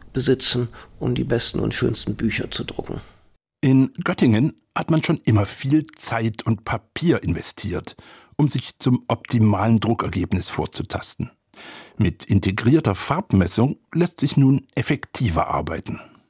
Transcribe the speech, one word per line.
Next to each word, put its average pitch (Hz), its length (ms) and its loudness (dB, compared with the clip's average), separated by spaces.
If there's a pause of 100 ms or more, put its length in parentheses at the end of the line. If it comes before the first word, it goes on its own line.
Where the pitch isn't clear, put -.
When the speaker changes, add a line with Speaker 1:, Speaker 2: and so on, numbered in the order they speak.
(140)
Speaker 1:
besitzen, 127 540 0 (320)
um 123 160 -2
die - 80 -2
besten - 360 -2
und 110 140 -2
schönsten 113 400 -2
Bücher - 380 -4
zu - 120 -6
drucken. - 380 -10 (580)
Speaker 2:
In 135 320 4 (120)
Göttingen 123 500 2 (220)
hat - 160 -2
man 156 120 2
schon 165 220 0
immer 104 220 4
viel 147 480 0
Zeit 113 500 -4
und 117 180 -2
Papier - 600 -2
investiert, - 720 -6 (400)
um 143 140 2
sich - 280 -8
zum 127 300 0
optimalen 110 720 2
Druckergebnis - 680 -2
vorzutasten. - 840 -8 (640)
Mit 92 280 0
integrierter 107 680 2
Farbmessung 113 840 0 (160)
lässt 170 240 -2
sich - 180 -2
nun 135 380 4
effektiver 117 720 -2
arbeiten. 76 520 -6 (300)